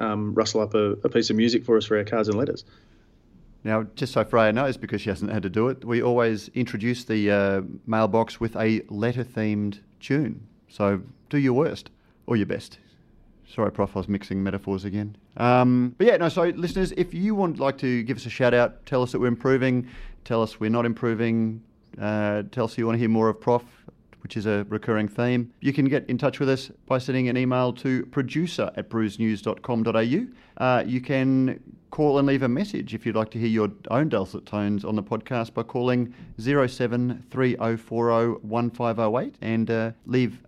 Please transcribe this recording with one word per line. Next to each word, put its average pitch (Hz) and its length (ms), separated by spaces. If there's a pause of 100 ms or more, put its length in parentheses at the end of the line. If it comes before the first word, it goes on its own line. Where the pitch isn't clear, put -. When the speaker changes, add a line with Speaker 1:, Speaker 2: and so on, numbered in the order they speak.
Speaker 1:
um, 107 340
rustle 110 260
up 107 140
a, 104 180 (120)
a - 40
piece 117 220
of 110 60
music 117 280
for 117 120
us 107 80
for 107 120
our 104 80
cards 110 220
and 104 100
letters. - 280 (1000)
Speaker 2:
Now, 110 220 (100)
just 127 160
so 110 120
Freya 110 280
knows, 131 240
because 104 260
she 110 80
hasn't 95 220
had 104 100
to 92 80
do 107 180
it, 127 160
we 117 180
always 117 460
introduce 120 560
the, 107 260
uh, 98 320 (240)
mailbox 110 540
with 113 160
a 110 320
letter-themed 107 920 (200)
tune. - 460 (220)
So 101 340 (260)
do 147 100
your 135 160
worst - 360 (360)
or 123 100
your 104 100
best. - 320 (680)
Sorry, 104 260
Prof, - 240
I - 20
was 95 100
mixing 98 340
metaphors 98 420
again. 104 320 (200)
Um, 123 600
but 196 80
yeah, 226 100
no, 165 120
so 170 160
listeners, 175 520
if 175 160
you 202 220
would 180 240
like 135 200
to 123 260
give 117 120
us 107 100
a 117 40
shout 120 240
out, 120 320
tell 127 160
us 127 100
that - 60
we're 120 80
improving, 123 600 (360)
tell 117 160
us 110 200
we're 107 100
not 117 160
improving, 113 720 (400)
uh, 104 520
tell 120 140
us - 120
you 113 80
wanna 113 120
hear 117 100
more 110 200
of 107 120
Prof, 120 220 (580)
which - 160
is 104 100
a 104 220
recurring 107 400
theme, 120 420 (100)
you 139 120
can 139 140
get 135 220
in 123 100
touch 131 200
with 139 120
us 131 200 (160)
by 131 120
sending 127 300
an 123 80
email 127 360
to 127 340
producer 143 720
at 107 140
brewsnews 110 520
dot - 200
com 117 200
dot 110 140
A 113 60
U. 156 260 (300)
Uh, 127 260
you 127 160
can 131 600 (320)
call 147 260
and 139 80
leave 139 160
a 131 60
message 120 440
if 110 140
you'd 110 80
like 110 160
to - 80
hear 117 100
your 107 220 (200)
own 143 200
dulcet 101 340
tones 104 400
on 107 120
the 104 60
podcast 113 520
by 113 80
calling 123 500 (260)
zero 135 280
seven 123 640
three 127 280
oh 113 180
four 117 340
oh 117 320
one 117 280
five 117 280
oh 113 200
eight 226 220
and, 113 300
uh, 113 220 (120)
leave 123 440